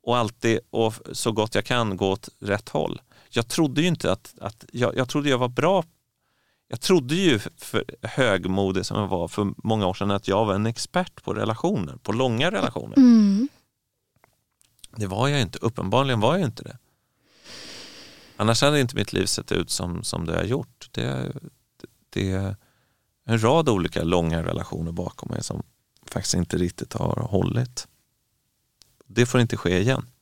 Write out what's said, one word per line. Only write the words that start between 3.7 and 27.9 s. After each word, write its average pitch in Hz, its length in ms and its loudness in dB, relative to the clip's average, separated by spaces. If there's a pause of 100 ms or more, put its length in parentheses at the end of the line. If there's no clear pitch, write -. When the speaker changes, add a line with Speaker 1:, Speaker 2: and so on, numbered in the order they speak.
Speaker 1:
ju 180 60 2
inte 151 240 0
att, - 280 -8
att - 320 -12
jag, 120 240 0
jag 127 120 0
trodde 147 200 -2
jag 131 100 2
var 123 100 0
bra. 156 360 2 (840)
Jag 123 120 -8
trodde 151 340 2
ju, 170 240 4 (200)
för - 260 -4 (180)
högmodig 95 840 0
som 104 140 -6
jag 101 80 -2
var 87 200 -2
för 101 280 -2
många 110 300 0
år 90 80 0
sedan, 101 160 -4
att 101 180 -2
jag 98 160 4
var 101 100 2
en 104 120 0
expert - 580 -4
på - 100 -4
relationer, 107 640 -2
på - 160 -6
långa 127 380 0
relationer. - 460 -4
Speaker 2:
Mm. 226 520 8 (1500)
Speaker 1:
Det 107 100 -4
var 101 220 0
jag 143 120 0
inte. 98 220 -4
Uppenbarligen 117 580 0
var 123 160 4
jag 190 100 0
inte - 160 -6
det. - 160 -16 (1600)
Annars 113 260 2
hade 143 180 4
inte 123 160 -2
mitt 104 160 -2
liv 95 140 0
sett - 260 -4
ut 87 180 -2
som, 85 340 -4
som 85 220 -6
det 82 100 -2
har 87 80 0
gjort. - 480 -6
Det, - 400 -6 (800)
det 98 220 -2
är 95 240 -4 (720)
en 113 160 2
rad 151 260 4
olika 92 360 2
långa 82 380 2
relationer 82 500 -6
bakom - 400 -8
mig 50 100 -6
som - 200 -8 (440)
faktiskt - 280 -4
inte 87 220 0
riktigt - 360 -4
har - 240 -2 (140)
hållit. - 580 -2 (1160)